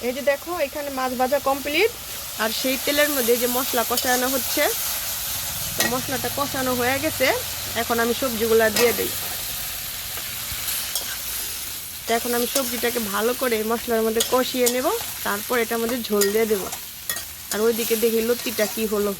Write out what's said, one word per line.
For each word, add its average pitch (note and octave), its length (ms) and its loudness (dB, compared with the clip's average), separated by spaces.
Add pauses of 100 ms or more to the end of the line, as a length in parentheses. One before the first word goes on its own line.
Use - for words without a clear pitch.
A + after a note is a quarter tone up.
এই B3+ 100 0
যে C#4 140 -6
দেখো, C#4+ 220 -2 (140)
এখানে C#4+ 220 -6 (100)
মাছ B3+ 120 0 (100)
ভাজা B3+ 180 4 (100)
কমপ্লিট। C#4+ 420 2 (520)
আর A3 80 2 (100)
সেই C4 240 2
তেলের D4 300 4
মধ্যে A#3+ 280 4
যে B3 140 2
মশলা B3 340 0
কষানো B3+ 440 2
হচ্ছে, C4+ 280 0 (1120)
তো - 80 0 (100)
মশলাটা B3 360 -2 (100)
কষানো C4 420 0
হয়ে B3+ 240 2
গেছে, C4+ 220 2 (540)
এখন A#3 240 0
আমি A#3 160 2
সবজিগুলা A3+ 460 4 (100)
দিয়ে A#3 220 6
দিই। F#3 120 -2 (3000)
তো - 140 -6
এখন A#3+ 200 -2
আমি A#3+ 160 2
সবজিটাকে A#3+ 460 0 (120)
ভালো A3 280 2
করে B3 160 2 (140)
মশলার A3+ 360 2
মধ্যে A3+ 160 2 (100)
কষিয়ে B3 420 2
নেব, B3+ 120 0 (400)
তারপর G#3 380 -2
এটার A#3 180 -2
মধ্যে A#3+ 240 0
ঝোল G3+ 180 4 (100)
দিয়ে A3 180 4
দেব। F#3+ 100 2 (920)
আর G3+ 140 0
ওইদিকে A3+ 360 2
দেখি A3+ 260 4
লতিটা A#3 460 0
কি A3 180 0
হলো। G3+ 280 2